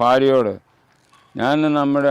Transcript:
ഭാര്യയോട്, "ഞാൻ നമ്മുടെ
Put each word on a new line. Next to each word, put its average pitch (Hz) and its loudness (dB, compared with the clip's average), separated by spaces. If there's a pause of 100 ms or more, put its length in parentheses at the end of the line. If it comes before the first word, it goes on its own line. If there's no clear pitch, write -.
ഭാര്യയോട്, 127 2 (840)
"ഞാൻ 143 0 (180)
നമ്മുടെ 143 -2